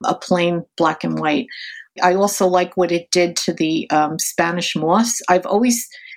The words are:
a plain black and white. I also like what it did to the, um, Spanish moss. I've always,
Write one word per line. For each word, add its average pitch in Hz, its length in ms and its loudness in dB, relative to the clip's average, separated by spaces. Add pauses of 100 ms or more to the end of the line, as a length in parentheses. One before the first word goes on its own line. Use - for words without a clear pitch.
a - 100 0
plain 175 500 -2 (140)
black 156 260 0
and 165 140 -4
white. 151 280 -2 (560)
I 180 120 4
also 202 320 2
like 180 280 2
what 175 160 2
it 170 200 -2
did 175 260 0
to - 160 -2
the, 160 380 -2
um, 151 280 0
Spanish 170 560 -2
moss. 190 540 0
I've 180 180 4
always, 233 400 0 (300)